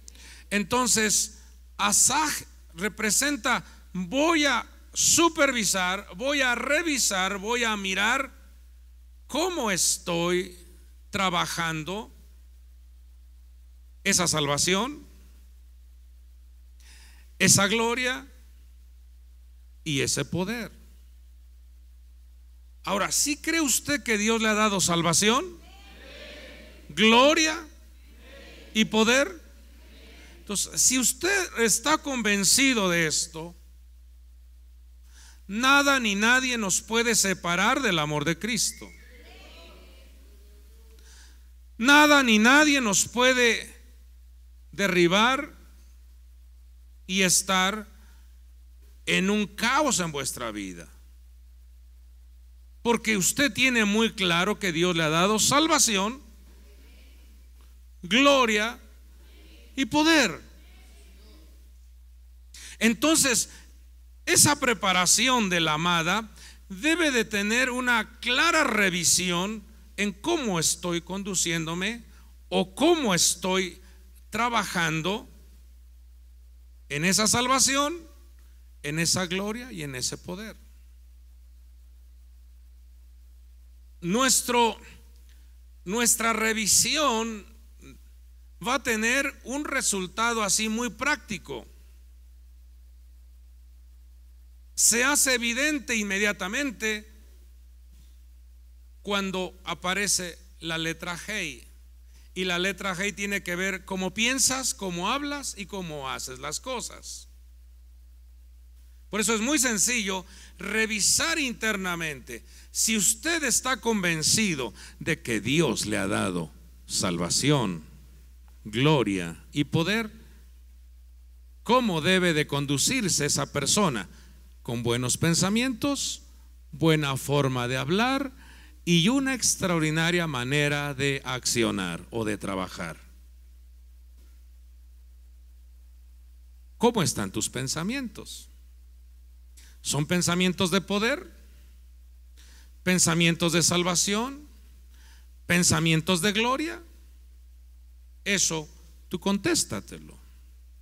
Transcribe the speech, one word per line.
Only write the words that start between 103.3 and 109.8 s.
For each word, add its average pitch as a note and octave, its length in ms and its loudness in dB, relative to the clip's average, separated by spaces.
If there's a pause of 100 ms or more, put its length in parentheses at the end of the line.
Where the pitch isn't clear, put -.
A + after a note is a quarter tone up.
que F3 120 -6
ver F#3+ 300 -4
cómo F#3 280 -6
piensas, B3+ 600 0
cómo F3+ 360 -6
hablas C#4+ 480 -6
y G3 100 -12
cómo D3+ 420 -10
haces B2+ 300 -10
las D3 200 -8
cosas. - 680 -12 (1800)
Por G#3 120 -2
eso A3 120 2
es G#3 80 0
muy C#4 180 0
sencillo G3+ 640 -2 (320)